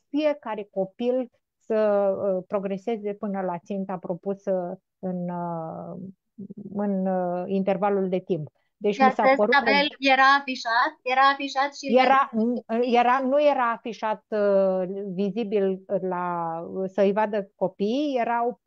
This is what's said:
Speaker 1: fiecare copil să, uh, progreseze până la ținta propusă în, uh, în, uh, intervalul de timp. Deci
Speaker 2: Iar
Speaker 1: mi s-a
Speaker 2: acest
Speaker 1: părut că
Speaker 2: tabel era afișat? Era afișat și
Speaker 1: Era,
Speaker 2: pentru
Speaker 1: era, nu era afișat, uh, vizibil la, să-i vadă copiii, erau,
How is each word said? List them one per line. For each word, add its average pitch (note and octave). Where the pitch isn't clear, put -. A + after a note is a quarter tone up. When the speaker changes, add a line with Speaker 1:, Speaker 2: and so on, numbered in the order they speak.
Speaker 1:
fiecare C#4+
copil A#3+
să, A3
uh, G3+
progreseze G3+
până G3+
la F3+
ținta F#3+
propusă F#3
în, F3+
uh, E3+
în, G3
uh, F3+
intervalul G3
de F#3
timp. D#3+
Deci G3+
Speaker 2:
Iar F#3
Speaker 1:
mi B3+
s-a -
Speaker 2:
acest C4
Speaker 1:
părut A3
că C#4
Speaker 2:
tabel C#4+
era C4
afișat? B3+
Era C4
afișat C#4
și B3+
Speaker 1:
Era, C4
Speaker 2:
pentru A3+
Speaker 1:
era, B3
nu C#4
era B3+
afișat, G#3+
uh, G3
vizibil G3
la, F3
să-i G3
vadă G#3
copiii, B3
erau, A#3